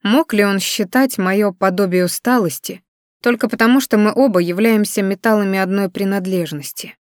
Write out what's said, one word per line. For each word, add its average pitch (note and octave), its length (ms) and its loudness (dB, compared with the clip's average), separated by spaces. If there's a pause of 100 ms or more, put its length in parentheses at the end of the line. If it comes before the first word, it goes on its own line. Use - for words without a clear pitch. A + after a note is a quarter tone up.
мог A3+ 260 2
ли G#3 120 2
он G3 160 0
считать B3+ 580 -2
моё G3 340 0
подобие F#3 520 0
усталости F#3 800 -4 (400)
только A#3+ 260 0
потому, A#3+ 320 2
что A3+ 180 0
мы G#3 160 2
оба A#3 260 2
являемся G#3 640 0
металлами G3 560 0
одной F#3+ 320 -2
принадлежности? F#3 1120 -6